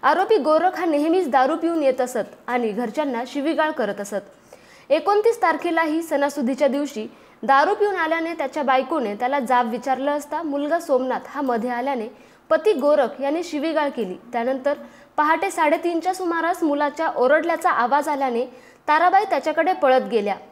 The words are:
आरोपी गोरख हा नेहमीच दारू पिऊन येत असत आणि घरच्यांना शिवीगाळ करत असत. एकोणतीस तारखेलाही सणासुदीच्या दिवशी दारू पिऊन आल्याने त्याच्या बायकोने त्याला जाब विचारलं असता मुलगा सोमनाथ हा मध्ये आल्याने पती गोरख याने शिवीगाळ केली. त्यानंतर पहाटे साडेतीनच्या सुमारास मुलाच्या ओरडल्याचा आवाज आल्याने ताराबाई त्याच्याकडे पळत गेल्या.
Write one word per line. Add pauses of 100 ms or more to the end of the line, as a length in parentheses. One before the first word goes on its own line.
आरोपी
गोरख
हा
नेहमीच
दारू
पिऊन
येत
असत (120)
आणि
घरच्यांना
शिवीगाळ
करत
असत. (720)
एकोणतीस
तारखेलाही
सणासुदीच्या
दिवशी (360)
दारू
पिऊन
आल्याने
त्याच्या
बायकोने
त्याला
जाब
विचारलं
असता
मुलगा
सोमनाथ
हा
मध्ये
आल्याने (440)
पती
गोरख
याने
शिवीगाळ
केली. (180)
त्यानंतर (420)
पहाटे
साडेतीनच्या
सुमारास
मुलाच्या
ओरडल्याचा
आवाज
आल्याने (440)
ताराबाई
त्याच्याकडे
पळत
गेल्या. (180)